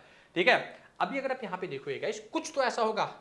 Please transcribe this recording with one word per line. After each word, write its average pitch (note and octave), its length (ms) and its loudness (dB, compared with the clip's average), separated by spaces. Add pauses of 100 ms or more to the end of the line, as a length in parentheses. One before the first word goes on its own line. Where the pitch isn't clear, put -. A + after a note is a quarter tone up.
(340)
ठीक G3 140 6
है। - 300 4 (220)
अभी G#3 180 0
अगर C4 140 -2
आप - 120 -4
यहाँ F3+ 140 -6
पे F3+ 80 -6
देखो C#3 240 -6
ये B2+ 80 -4
guys, D#3 220 -4
कुछ - 340 -6
तो C4+ 80 2
ऐसा A#3+ 200 0
होगा। G#3+ 380 0